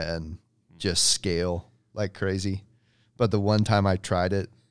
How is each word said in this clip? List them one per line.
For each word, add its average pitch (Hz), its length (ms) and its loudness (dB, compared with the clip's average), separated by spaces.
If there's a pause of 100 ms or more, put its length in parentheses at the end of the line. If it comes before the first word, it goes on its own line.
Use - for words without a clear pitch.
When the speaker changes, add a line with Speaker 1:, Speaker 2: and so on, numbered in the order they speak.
(140)
Speaker 1:
and 82 180 -6
Speaker 2:
Mm. 85 60 -14 (400)
Speaker 1:
just - 320 0
scale 87 600 -2 (240)
like 101 200 -4
crazy. 98 500 -4 (520)
But 113 140 2
the 104 100 2
one 107 240 4
time 101 220 4
I 95 100 4
tried 90 360 0
it, 98 180 -2 (200)